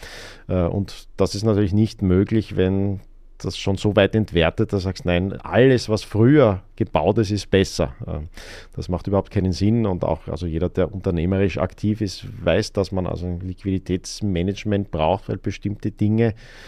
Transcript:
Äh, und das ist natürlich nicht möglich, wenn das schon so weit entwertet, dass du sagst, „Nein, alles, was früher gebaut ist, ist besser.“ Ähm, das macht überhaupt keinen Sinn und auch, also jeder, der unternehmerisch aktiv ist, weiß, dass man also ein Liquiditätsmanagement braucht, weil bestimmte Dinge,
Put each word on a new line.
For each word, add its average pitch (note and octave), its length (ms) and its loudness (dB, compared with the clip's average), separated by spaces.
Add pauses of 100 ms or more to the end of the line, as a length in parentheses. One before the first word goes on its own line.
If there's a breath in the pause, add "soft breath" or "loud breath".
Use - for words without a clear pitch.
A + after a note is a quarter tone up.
(480 loud breath)
Äh, F2+ 200 0
und F#2 480 -6
das F#2+ 180 0
ist G#2 100 -6
natürlich G#2 280 2
nicht G#2+ 300 0
möglich, G2+ 560 2
wenn G2 420 0 (380)
das - 200 -8
schon G2 180 -2
so G2+ 200 0
weit - 180 4
entwertet, F2+ 580 2
dass G2+ 100 0
du - 20 -8
sagst, F#2 200 -6
„Nein, F2+ 360 0
alles, B2 480 4
was G#2+ 160 0
früher A2+ 580 4 (140)
gebaut G2 420 0
ist, G2+ 120 0
ist G#2 200 -4
besser.“ F2+ 440 2 (120)
Ähm, D#2+ 220 -8 (480 loud breath)
das - 140 -8
macht F2+ 160 -4
überhaupt G2 240 0
keinen F#2 220 0
Sinn G#2+ 340 2
und F#2 180 -2
auch, - 240 -2
also F2 180 -6
jeder, D#2+ 220 -2
der F2 260 0
unternehmerisch F#2 640 0
aktiv G#2 420 -2
ist, G2 260 -6 (180)
weiß, E2 280 2
dass G2 200 -2
man F#2 140 -2
also E2 200 -6
ein F2 140 -6
Liquiditätsmanagement F#2+ 1500 -4
braucht, E2 380 0
weil G2 100 -4
bestimmte G#2 520 -6
Dinge, A2 440 2 (340 loud breath)